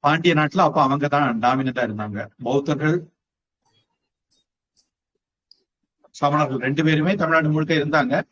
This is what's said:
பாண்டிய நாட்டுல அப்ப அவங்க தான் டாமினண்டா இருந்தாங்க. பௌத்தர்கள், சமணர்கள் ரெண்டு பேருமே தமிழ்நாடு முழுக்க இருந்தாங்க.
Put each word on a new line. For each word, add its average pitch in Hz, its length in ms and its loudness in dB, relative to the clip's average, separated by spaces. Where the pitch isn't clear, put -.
பாண்டிய 165 300 2
நாட்டுல 151 340 2
அப்ப 160 140 0
அவங்க 139 260 0
தான் 135 340 0
டாமினண்டா 127 440 0
இருந்தாங்க. 104 340 -6
பௌத்தர்கள், 143 520 0
சமணர்கள் 143 520 0
ரெண்டு 143 180 -2
பேருமே 156 300 2
தமிழ்நாடு 160 400 2
முழுக்க 156 200 0
இருந்தாங்க. 143 400 0